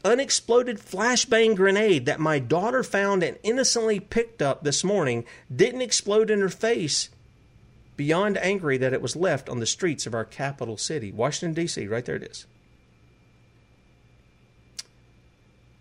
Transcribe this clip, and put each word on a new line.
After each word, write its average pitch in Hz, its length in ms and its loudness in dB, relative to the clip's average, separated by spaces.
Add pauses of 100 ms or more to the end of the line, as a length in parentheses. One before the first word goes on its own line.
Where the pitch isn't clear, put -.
unexploded 240 720 2
flashbang 226 760 2
grenade 196 500 4
that 147 140 0
my 156 220 2
daughter 165 420 0
found 196 400 0
and 139 220 -2
innocently 220 560 0
picked - 420 -4
up 135 220 0
this 143 180 -2
morning 156 420 0 (300)
didn't 240 280 2
explode 214 480 2
in 208 100 2
her 196 80 2
face. 220 640 -2 (840)
Beyond 180 420 0
angry 180 400 -2
that 127 140 0
it 131 80 -2
was 120 140 -6
left 156 340 -2
on 123 120 -6
the 110 60 -4
streets - 380 -2
of 113 100 -8
our 113 100 -4
capital 131 520 -8
city." 113 360 -6
Washington, 151 420 -2
D 170 140 -2
C, - 180 -6
right 113 180 -4
there - 120 -6
it - 80 -10
is. - 220 -18 (3250)